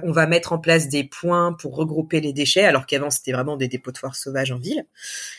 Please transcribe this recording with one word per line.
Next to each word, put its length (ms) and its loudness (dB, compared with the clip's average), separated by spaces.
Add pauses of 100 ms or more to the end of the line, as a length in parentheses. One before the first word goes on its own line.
on 80 0
va 160 4
mettre 260 2
en 60 0
place 280 4
des 160 0
points 500 0
pour 220 -10
regrouper 460 0
les 100 -2
déchets, 320 2
alors 220 4
qu'avant, 240 -2
c'était 240 -2
vraiment 240 -2
des 100 -2
dépotoirs 480 -10
sauvages 360 -4
en 80 -6
ville. » 260 -6 (540)